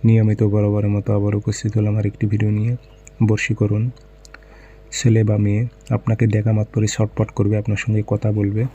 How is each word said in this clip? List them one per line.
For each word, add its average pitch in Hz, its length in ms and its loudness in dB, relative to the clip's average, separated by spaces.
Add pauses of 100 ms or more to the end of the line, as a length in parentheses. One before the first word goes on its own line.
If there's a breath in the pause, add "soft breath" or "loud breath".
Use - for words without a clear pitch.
নিয়মিত 110 380 4
বরাবরের 104 480 2
মতো 104 260 0
আবার 101 180 0
উপস্থিত 107 440 -2
হলাম 107 180 0
আর 104 100 -2
একটি 101 200 -4
ভিডিও 107 240 0
নিয়ে, 107 260 -2 (520)
বশীকরণ। 107 640 0 (1000 loud breath)
ছেলে 113 340 2
বা 104 120 0
মেয়ে 104 300 0 (240)
আপনাকে 113 360 0
দেখা 107 260 2
মাত্রই 107 340 0
ছটপট 107 440 -2
করবে, 104 260 0
আপনার 107 200 -2
সঙ্গে 107 300 -2
কথা 107 260 -2
বলবে 104 320 -2 (100)